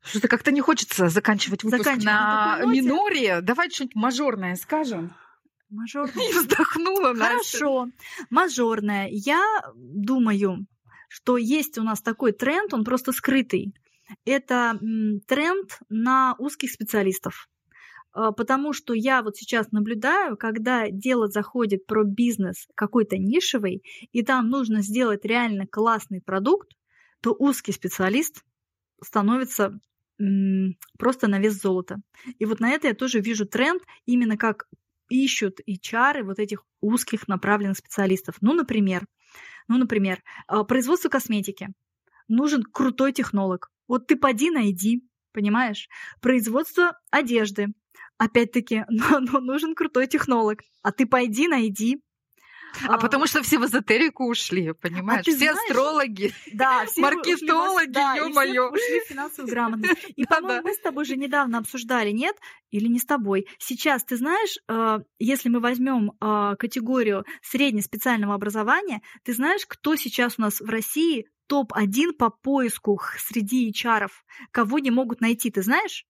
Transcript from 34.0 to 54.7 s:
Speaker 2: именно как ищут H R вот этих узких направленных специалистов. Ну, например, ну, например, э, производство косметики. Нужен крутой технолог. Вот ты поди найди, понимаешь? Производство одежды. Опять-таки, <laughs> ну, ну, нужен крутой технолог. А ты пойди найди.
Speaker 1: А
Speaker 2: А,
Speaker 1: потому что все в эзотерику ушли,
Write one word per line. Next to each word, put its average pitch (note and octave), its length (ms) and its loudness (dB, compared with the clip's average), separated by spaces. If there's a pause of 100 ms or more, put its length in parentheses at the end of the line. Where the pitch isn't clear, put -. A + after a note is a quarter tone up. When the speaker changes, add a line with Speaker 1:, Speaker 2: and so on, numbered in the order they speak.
Speaker 2:
именно A#3+ 320 2
как A3 300 -2 (420)
ищут B3+ 580 0
H G3 260 -8
R C4 300 2
вот F#3+ 160 -8
этих G#3 240 -6 (180)
узких A3 460 -2
направленных G3 500 0
специалистов. F#3+ 640 -2
Ну, A#3 120 4
например, G#3 520 0 (600)
ну, A#3+ 100 2
например, G#3 440 0 (260)
э, G#3+ 160 0
производство B3+ 460 0
косметики. G#3 600 -2 (580)
Нужен C4 360 2
крутой C4 500 0
технолог. G3 560 -2 (180)
Вот A#3+ 200 -2
ты D4 80 6
поди C4 360 2
найди, A3 520 0 (280)
понимаешь? G#3+ 580 0 (320)
Производство B3+ 760 2 (140)
одежды. A3 560 0 (500)
Опять-таки, A#3 680 0
<laughs> - 40 -20
ну, B3+ 300 4
ну, C4 220 0
нужен D4+ 340 -2
крутой C4+ 320 0
технолог. A3+ 540 0 (200)
А D4 100 0
ты C4 140 2
пойди B3 420 2
найди. A#3 540 0 (840)
Speaker 1:
А A3+ 80 4
Speaker 2:
А, - 20 0
Speaker 1:
потому C4+ 280 2
что D4+ 160 2
все C#4+ 160 2
в A#3+ 80 2
эзотерику B3 640 2
ушли, F3+ 440 -2